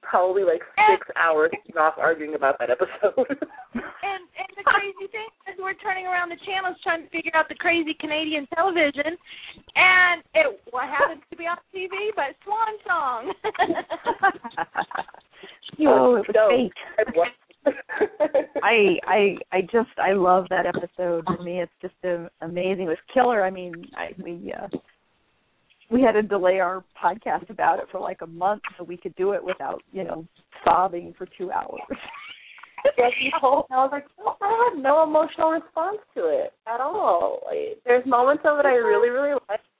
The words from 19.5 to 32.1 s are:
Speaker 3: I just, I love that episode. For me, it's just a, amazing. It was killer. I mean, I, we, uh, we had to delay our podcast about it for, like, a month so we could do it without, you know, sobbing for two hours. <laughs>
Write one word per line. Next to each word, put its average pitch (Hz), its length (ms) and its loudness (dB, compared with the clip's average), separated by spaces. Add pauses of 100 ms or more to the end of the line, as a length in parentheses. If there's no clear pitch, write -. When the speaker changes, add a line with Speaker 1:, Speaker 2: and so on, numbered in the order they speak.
Speaker 3:
I 185 100 0
just, 226 400 -2
I 185 100 2
love 185 380 4
that 180 160 0
episode. 175 600 -4
For 175 160 -4
me, 180 180 -6
it's 170 200 -8
just 185 140 -14 (100)
a, 175 260 -4 (120)
amazing. 180 420 -4
It 175 40 -4
was 160 100 -2 (160)
killer. 247 300 4
I 190 60 0
mean, 180 360 -12 (100)
I, - 140 -8 (120)
we, 175 300 -12
uh, - 160 -12 (1200)
we 247 120 4
had 226 100 6
to 214 100 4
delay 190 380 2
our 185 240 -2 (180)
podcast 185 460 -2
about 170 300 0
it - 120 -8
for, 185 100 -8
like, 175 220 -8
a 165 40 -14
month 180 360 -4 (140)
so 175 80 -14
we 170 120 -14
could 170 200 -12
do 190 160 0
it 190 100 -4
without, - 400 -8 (100)
you 190 120 -8
know, 160 220 -10 (380)
sobbing 175 520 0
for 185 100 -12 (120)
two 180 120 -8
hours. - 300 -6 (100)
<laughs> - 80 -8 (1000)